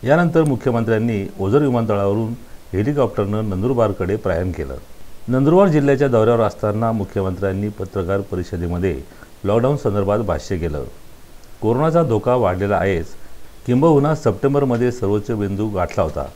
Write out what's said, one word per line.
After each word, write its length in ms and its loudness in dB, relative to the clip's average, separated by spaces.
यानंतर 400 4
मुख्यमंत्र्यांनी 840 0
ओझर 180 2
विमानतळावरून 760 0
हेलिकॉप्टरनं 760 0
नंदुरबारकडे 640 0
प्रयाण 360 -2
केलं. 240 -6
नंदुरबार 400 4
जिल्ह्याच्या 400 4
दौऱ्यावर 320 4
असताना 520 0
मुख्यमंत्र्यांनी 760 -2
पत्रकार 520 -4
परिषदेमध्ये 800 -4
lockdown 340 2
संदर्भात 420 0
भाष्य 380 -4
केलं. 260 -4
कोरोनाचा 420 2
धोका 320 2
वाढलेला 420 2
आहेच, 280 0
किंबहुना 500 4
सप्टेंबरमध्ये 760 0
सर्वोच्च 400 -2
बिंदू 380 -2
गाठला 340 -2
होता 220 -4